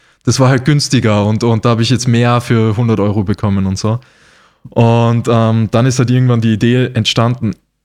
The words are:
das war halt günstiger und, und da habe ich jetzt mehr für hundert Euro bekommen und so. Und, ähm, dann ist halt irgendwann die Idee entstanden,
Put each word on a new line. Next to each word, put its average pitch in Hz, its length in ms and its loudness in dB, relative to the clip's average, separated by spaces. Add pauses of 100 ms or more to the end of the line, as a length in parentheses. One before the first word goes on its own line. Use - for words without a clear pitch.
(220)
das 120 160 -2
war 131 100 2
halt 127 160 0
günstiger 117 600 0
und, 107 160 -2
und 113 220 0
da 120 60 2
habe 117 120 0
ich 113 80 -2
jetzt 117 160 0
mehr 120 340 2
für 110 360 0
hundert 113 240 0
Euro 101 240 0
bekommen 98 420 -2
und 95 100 -2
so. 110 220 -4 (720)
Und, 117 580 2
ähm, 113 440 0
dann 117 140 2
ist 127 120 0
halt 123 120 0
irgendwann 123 300 2
die 113 120 0
Idee 120 420 0
entstanden, 117 640 -2 (280)